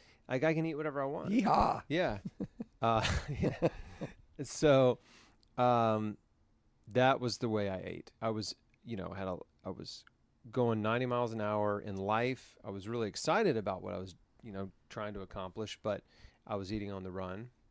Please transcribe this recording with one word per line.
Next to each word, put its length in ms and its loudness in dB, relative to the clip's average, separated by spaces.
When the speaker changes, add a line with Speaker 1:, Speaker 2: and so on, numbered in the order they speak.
Speaker 1:
like, 160 0
I 80 6
can 120 2
eat 100 -2
whatever 260 -2
I 40 0
want. 260 -4
Speaker 2:
Yeehaw. 580 4
Speaker 1:
Yeah. 300 0
<laughs> 80 -6
Uh, 220 2
<laughs> 120 -4
yeah. 260 0
So, 560 6
um, 600 4
that 260 6
was 200 -2
the 100 0
way 200 2
I 80 -4
ate. 340 -10
I 80 0
was, 260 -4
you 120 -8
know, 160 -6
had 160 -6
a, 100 -4
I 60 -6
was 320 -12
going 320 2
ninety 240 2
miles 260 0
an 80 -4
hour 380 2
in 160 -6
life. 680 0
I 60 -8
was 180 -8
really 200 -2
excited 500 2
about 240 -2
what 140 -6
I 20 -6
was, 160 -10
you 80 -12
know, 180 -6
trying 260 -8
to 60 -8
accomplish, 600 -8
but 220 -2
I 120 -4
was 140 -6
eating 200 -4
on 100 -6
the 100 -8
run. 380 -8